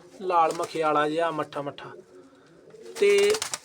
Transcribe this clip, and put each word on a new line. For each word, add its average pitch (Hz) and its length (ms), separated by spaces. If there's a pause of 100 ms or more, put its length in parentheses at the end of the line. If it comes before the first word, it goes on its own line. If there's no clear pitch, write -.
(200)
ਲਾਲ 170 340
ਮਖਿਆਲਾ 156 540
ਜਿਹਾ 165 220
ਮੱਠਾ 147 320
ਮੱਠਾ, 139 280 (1080)
ਤੇ 202 340 (320)